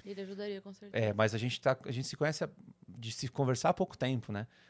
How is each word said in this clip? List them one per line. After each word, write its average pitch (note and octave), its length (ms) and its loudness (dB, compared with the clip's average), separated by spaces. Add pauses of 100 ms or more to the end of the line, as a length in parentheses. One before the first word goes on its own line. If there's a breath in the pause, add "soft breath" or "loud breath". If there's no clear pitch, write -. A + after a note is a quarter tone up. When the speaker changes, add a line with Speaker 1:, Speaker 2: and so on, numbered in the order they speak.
Speaker 1:
Ele G3 180 -10
ajudaria, G3 380 -6
com G3 140 -16
certeza. G3 320 -2
Speaker 2:
É, G#2 80 2
mas G#2+ 220 4
a - 20 2
gente A#2+ 240 0
tá, C3 240 4
a C#3 60 -4
gente C3 160 -4
se - 100 -8
conhece D3+ 260 0
há, - 60 -4 (400)
de A2+ 220 -8
se - 160 -4
conversar C3 420 2
há F3+ 60 6
pouco - 200 0
tempo, B2+ 360 0
né? G#2 160 -4 (220 soft breath)